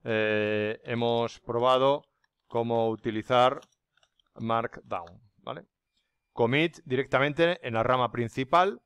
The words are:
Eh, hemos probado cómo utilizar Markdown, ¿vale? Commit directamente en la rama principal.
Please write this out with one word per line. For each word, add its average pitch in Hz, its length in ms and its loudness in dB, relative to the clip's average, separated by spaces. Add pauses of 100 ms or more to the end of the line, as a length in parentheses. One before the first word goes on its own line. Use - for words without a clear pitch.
Eh, 107 800 -2
hemos 117 560 -2
probado 131 640 2 (400)
cómo 117 420 0
utilizar 120 720 0 (760)
Markdown, 113 840 -6 (180)
¿vale? - 280 -14 (680)
Commit 135 540 0
directamente 139 800 0
en 117 80 -6
la 110 80 0
rama 123 280 2
principal. 131 760 0